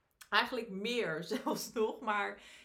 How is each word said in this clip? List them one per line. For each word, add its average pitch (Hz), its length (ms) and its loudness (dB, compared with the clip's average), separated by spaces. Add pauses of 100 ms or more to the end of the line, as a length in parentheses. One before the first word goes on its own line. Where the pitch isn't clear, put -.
(280)
Eigenlijk 233 400 4
meer 190 580 0
<laughs> - 160 -2
zelfs - 300 -2
nog, 226 280 0
maar 202 420 0 (220)